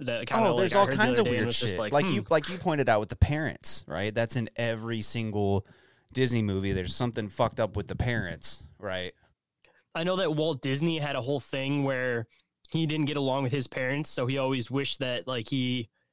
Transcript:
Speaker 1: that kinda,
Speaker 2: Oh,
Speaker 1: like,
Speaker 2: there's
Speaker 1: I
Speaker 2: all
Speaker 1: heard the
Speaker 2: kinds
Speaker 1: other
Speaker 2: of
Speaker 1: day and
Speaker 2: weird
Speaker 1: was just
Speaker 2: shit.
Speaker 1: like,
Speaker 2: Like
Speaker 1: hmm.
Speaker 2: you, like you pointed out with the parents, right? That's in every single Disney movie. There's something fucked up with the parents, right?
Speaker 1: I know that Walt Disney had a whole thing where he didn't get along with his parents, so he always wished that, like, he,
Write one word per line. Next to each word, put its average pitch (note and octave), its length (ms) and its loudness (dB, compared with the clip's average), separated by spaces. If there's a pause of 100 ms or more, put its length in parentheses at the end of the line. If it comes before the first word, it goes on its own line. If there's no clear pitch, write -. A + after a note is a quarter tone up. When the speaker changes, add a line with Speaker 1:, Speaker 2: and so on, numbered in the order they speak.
Speaker 1:
that A#2 220 -4
kinda, A3 180 4
Speaker 2:
Oh, B2 60 6
Speaker 1:
like, A#2+ 80 2
Speaker 2:
there's - 140 2
Speaker 1:
I G3+ 60 6
Speaker 2:
all G3 60 8
Speaker 1:
heard - 80 0
the - 40 0
Speaker 2:
kinds A#3+ 220 4
Speaker 1:
other - 0 -
Speaker 2:
of G#3 60 4
Speaker 1:
day - 60 2
and B2 80 2
Speaker 2:
weird - 80 2
Speaker 1:
was A#2 120 2
just A2 140 2
Speaker 2:
shit. F2+ 60 -2
Speaker 1:
like, G#2+ 120 -2
Speaker 2:
Like D3 140 4
Speaker 1:
hmm. F3+ 80 0
Speaker 2:
you, - 160 0
like D#3 180 2
you F3+ 100 -6
pointed D3+ 300 2
out G#2+ 140 6
with A2 80 -6
the - 80 -8
parents, - 680 2
right? G2+ 300 -4
That's A#2 220 0
in A2+ 180 -2
every A#2 460 -2
single G#2 640 0 (460)
Disney A#2+ 280 2
movie. G2 300 0
There's F#2 240 -2
something A#2 320 -2
fucked A#2 320 -2
up G#2+ 160 0
with G2+ 140 -4
the F#2 80 -8
parents, G#2+ 680 -4 (140)
right? F#2 340 -6 (800)
Speaker 1:
I E3 120 -4
know F#3 100 2
that D#3+ 220 0
Walt D#3 240 0
Disney D3+ 380 0
had C#3+ 180 -4
a B2 40 -2
whole C3+ 200 -2
thing C#3 420 -2
where B2+ 440 -2 (420)
he E3 160 0
didn't D3+ 220 0
get D3 100 -2
along C#3 260 2
with A#2+ 80 0
his C3+ 160 -2
parents, C#3 420 -4
so C3 160 -2
he C3+ 120 0
always C3 340 -2
wished C#3 280 -2
that, B2 280 -4
like, B2 220 -6
he, B2+ 400 -2 (240)